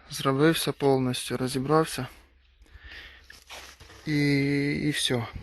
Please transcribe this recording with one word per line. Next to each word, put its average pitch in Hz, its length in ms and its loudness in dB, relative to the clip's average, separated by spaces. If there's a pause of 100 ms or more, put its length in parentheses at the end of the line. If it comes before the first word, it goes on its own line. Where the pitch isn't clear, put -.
(100)
зробився 143 640 2
повністю, 131 640 0
розібрався. 135 680 0 (2000)
І, 156 60 -4 (600)
і 151 180 0
все. 123 360 0 (160)